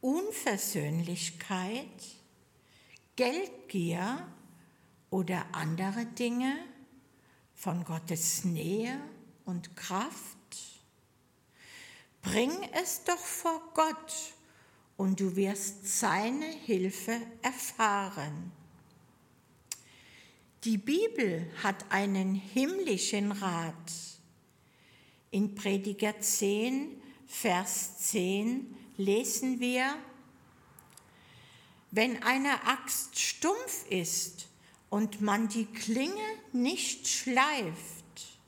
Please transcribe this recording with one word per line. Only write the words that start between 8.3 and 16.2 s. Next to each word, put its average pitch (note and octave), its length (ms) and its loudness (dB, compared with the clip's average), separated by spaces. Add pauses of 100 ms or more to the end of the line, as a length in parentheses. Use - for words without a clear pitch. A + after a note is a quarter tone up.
Nähe F#3+ 560 0 (460)
und F3 280 -6
Kraft? - 600 -4 (1800)
Bring A3 320 2 (200)
es - 320 -2
doch F4 120 4
vor D#4+ 460 -2 (100)
Gott - 600 0 (640)
und F#3+ 200 4
du F#3+ 160 2
wirst G3 520 0 (120)
seine A3+ 460 2